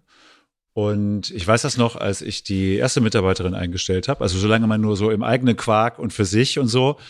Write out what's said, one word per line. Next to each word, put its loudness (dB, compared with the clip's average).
Und -2
ich -6
weiß 4
das -4
noch, 0
als -4
ich -8
die 0
erste 0
Mitarbeiterin 2
eingestellt -4
habe, -4
also 0
solange 2
man 2
nur 0
so 0
im -2
eigenen 2
Quark 0
und -8
für 2
sich 2
und 0
so, 2